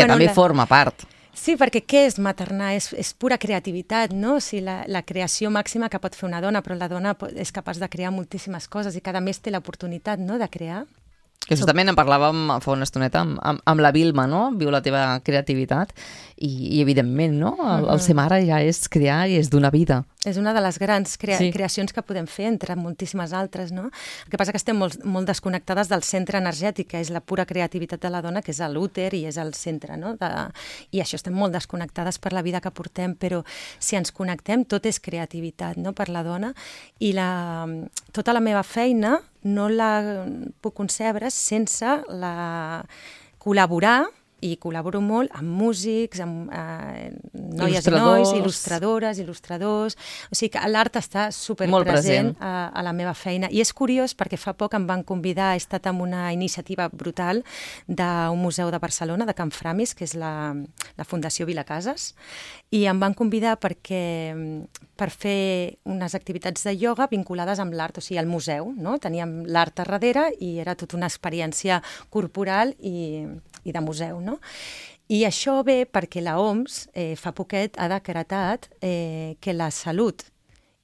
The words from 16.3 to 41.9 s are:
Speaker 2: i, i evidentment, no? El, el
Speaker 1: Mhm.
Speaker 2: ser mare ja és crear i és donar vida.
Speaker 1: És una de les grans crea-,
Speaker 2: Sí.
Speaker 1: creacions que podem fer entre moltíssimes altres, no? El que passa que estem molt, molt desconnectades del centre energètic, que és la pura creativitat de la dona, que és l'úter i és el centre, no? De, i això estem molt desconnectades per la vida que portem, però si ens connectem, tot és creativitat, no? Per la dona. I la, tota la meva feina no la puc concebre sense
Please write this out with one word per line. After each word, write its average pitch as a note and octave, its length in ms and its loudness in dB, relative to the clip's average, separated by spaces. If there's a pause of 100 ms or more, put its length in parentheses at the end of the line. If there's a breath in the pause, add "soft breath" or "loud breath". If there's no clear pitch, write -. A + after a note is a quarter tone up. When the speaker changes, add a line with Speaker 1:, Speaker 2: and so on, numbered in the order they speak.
Speaker 2:
i, C3 400 -2
i - 20 6
evidentment, C#3 560 4
no? F3 240 2
El, F#3 240 4
el - 140 6
Speaker 1:
Mhm. - 80 6
Speaker 2:
ser F3 100 8
mare D3+ 220 6 (100)
ja D3+ 160 4
és E3 240 2
crear D3+ 400 4
i F#3+ 80 4
és D3+ 160 4
donar C#3+ 220 8
vida. D3+ 320 4 (180)
Speaker 1:
És F#3+ 160 -2
una G#3 160 2
de G#3+ 80 4
les F3+ 160 0
grans G3 400 2
crea-, G3 180 0
Speaker 2:
Sí. F3+ 140 4
Speaker 1:
creacions G3 400 -2
que - 100 -6
podem F3 300 -6
fer G3+ 160 -4
entre F#3+ 320 -2
moltíssimes E3+ 560 -6
altres, F#3 400 -4
no? G3 140 -6 (340 loud breath)
El - 80 -18
que - 80 -10
passa G3 140 0
que G#3 80 -2
estem A3 180 0
molt, F#3 240 -2
molt F#3 240 -2
desconnectades F#3 640 -2
del F3+ 120 2
centre G3 360 -2
energètic, F3+ 480 -2
que E3+ 140 -6
és D#3+ 100 -4
la E3+ 80 -2
pura F#3+ 260 -2
creativitat E3+ 540 -4
de F3+ 100 -4
la F3 120 -4
dona, F3 200 -4
que F3 140 -8
és D3+ 60 -6 (100)
l'úter F#3 420 -2
i E3 120 -2
és D#3 100 -8
el D#3+ 180 -6
centre, D#3 440 -8
no? G3+ 180 -6
De, F#3 140 -4 (600 loud breath)
i F#3+ 120 -2
això - 160 -6
estem F3+ 160 -6
molt G3 160 0
desconnectades F3+ 680 -6
per F#3 120 -4
la F#3 100 -2
vida F3+ 200 -2
que F#3 100 -6
portem, F3+ 480 -6
però F3 240 -2 (360 loud breath)
si - 180 -2
ens F3 160 -2
connectem, G3 500 -2
tot G3+ 220 -2
és A3 160 -2
creativitat, E3 760 -8
no? F3 160 -4
Per G3 160 -4
la F3 160 -4
dona. F#3 300 -4 (460 loud breath)
I G#3 120 2
la, F3 560 -2 (460)
tota A3+ 180 0
la A#3 80 4
meva G#3 240 2
feina A#3 560 2 (240)
no G3+ 240 2
la G#3+ 560 0 (380)
puc G#3+ 120 -4
concebre G#3+ 560 -2
sense - 540 -2 (240)